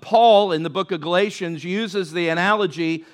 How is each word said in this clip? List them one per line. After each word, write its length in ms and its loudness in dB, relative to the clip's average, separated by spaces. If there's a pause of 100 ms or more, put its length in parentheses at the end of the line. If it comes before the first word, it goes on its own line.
Paul 520 4
in 100 -2
the 80 -4
book 220 -4
of 80 -6
Galatians 640 -2
uses 480 -4
the 160 -2
analogy 840 -2